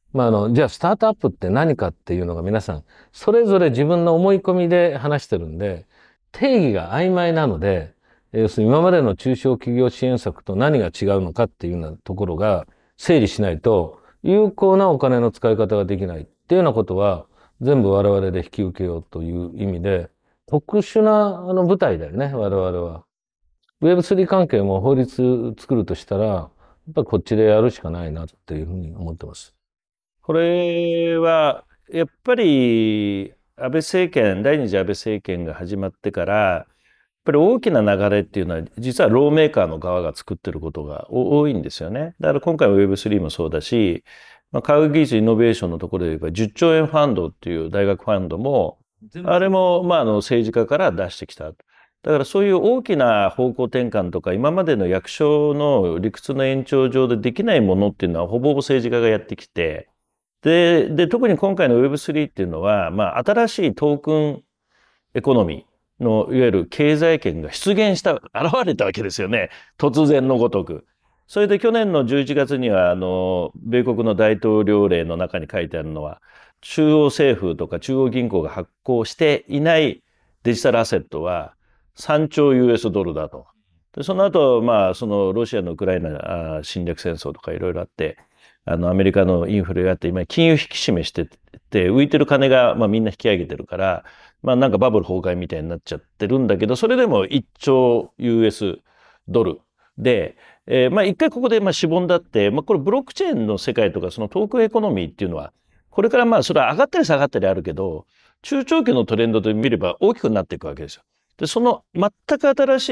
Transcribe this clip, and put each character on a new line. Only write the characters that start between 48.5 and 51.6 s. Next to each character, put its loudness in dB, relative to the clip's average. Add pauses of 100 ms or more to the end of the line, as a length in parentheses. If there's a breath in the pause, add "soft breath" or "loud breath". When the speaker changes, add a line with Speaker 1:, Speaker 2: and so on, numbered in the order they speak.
Speaker 1:
全 -16
部 -4
Speaker 2:
あ 4
れ 2
も、 2
ま 0
あ、 2
あ 0
の、 0
政 0
治 -4
家 2
か 0
ら 0
出 -4
し -18
て -14
き -20
た。 -14
だ -16 (500 soft breath)